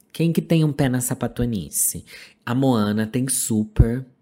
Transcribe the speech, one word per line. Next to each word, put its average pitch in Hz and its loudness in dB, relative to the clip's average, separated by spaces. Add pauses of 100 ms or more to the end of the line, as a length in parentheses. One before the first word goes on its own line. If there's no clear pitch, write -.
(120)
quem 165 0
que 160 0
tem 165 2
um 147 2
pé 139 0
na 127 0
sapatonice? 117 -4 (400)
A 120 -2
Moana 110 2
tem 127 -2
super. 117 0 (180)